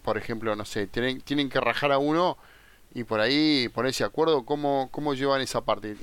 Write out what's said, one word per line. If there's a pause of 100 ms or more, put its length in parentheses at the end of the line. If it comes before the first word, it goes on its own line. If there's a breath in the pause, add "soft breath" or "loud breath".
por
ejemplo,
no
sé,
tienen,
tienen
que
rajar
a
uno (560 soft breath)
y
por
ahí
ponerse
de
acuerdo,
¿cómo,
cómo
llevan
esa
parte?